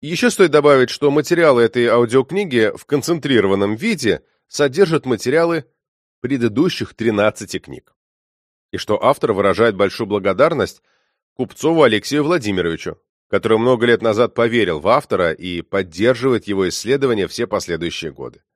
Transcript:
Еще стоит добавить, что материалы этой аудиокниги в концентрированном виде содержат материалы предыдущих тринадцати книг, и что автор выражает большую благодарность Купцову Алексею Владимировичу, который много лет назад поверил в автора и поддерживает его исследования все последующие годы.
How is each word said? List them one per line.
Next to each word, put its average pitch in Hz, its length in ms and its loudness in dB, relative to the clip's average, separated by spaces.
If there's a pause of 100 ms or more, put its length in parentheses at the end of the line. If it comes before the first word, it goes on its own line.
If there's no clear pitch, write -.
Еще 175 280 0
стоит 180 200 2
добавить, 139 400 6
что 143 200 0
материалы 147 520 4
этой 120 240 2
аудиокниги 120 880 0
в - 80 -20
концентрированном 110 920 0
виде 131 460 -2 (240)
содержат 147 600 0
материалы 151 580 0 (560)
предыдущих 123 760 -2
тринадцати 107 640 -2
книг, - 380 -18 (760)
и 98 40 -10
что 101 260 -4
автор 117 300 0
выражает 98 420 2
большую 98 320 -2
благодарность 101 760 -2 (520)
Купцову 151 480 0
Алексею 131 420 2
Владимировичу, 98 760 -4 (280)
который 101 300 0
много 120 280 2
лет 117 160 2
назад 113 320 0
поверил 113 460 0
в 78 60 -4
автора 98 460 0
и 87 300 -8
поддерживает 107 840 -2
его 98 220 0
исследования 117 580 -2
все 101 200 -6
последующие 82 680 -6
годы. 65 320 -16 (120)